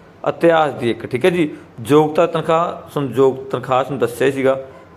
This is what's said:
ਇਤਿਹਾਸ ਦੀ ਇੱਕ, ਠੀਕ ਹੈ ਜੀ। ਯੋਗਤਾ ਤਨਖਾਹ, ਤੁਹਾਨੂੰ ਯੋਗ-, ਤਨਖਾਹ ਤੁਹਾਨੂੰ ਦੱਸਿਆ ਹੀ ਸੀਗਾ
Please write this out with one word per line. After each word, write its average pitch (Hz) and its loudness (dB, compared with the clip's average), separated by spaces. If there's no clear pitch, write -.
ਇਤਿਹਾਸ 156 2
ਦੀ 120 -2
ਇੱਕ, - -6
ਠੀਕ 127 -4
ਹੈ 185 4
ਜੀ। 175 0
ਯੋਗਤਾ 151 4
ਤਨਖਾਹ, 165 -2
ਤੁਹਾਨੂੰ 139 -4
ਯੋਗ-, 131 4
ਤਨਖਾਹ 127 0
ਤੁਹਾਨੂੰ 135 -6
ਦੱਸਿਆ 123 0
ਹੀ 139 2
ਸੀਗਾ 131 0